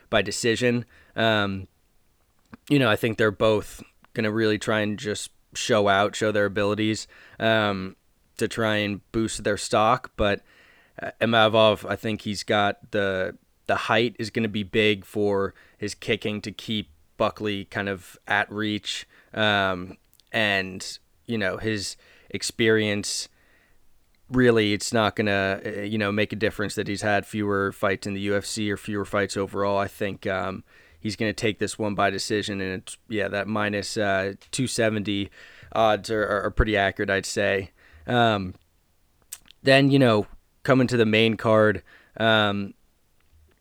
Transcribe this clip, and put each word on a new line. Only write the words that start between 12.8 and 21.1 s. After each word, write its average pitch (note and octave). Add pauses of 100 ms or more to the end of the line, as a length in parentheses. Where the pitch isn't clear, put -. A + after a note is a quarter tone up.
the, F#2+ (300)
the G2
height A2+
is G#2+
gonna A#2
be G#2
big G#2+
for G2+ (220)
his G#2
kicking G#2+
to G#2+
keep G#2+ (260)
Buckley G#2
kind G2+
of F#2+
at G#2
reach. G#2+ (280)
Um, F#2+ (340)
and, G2 (280)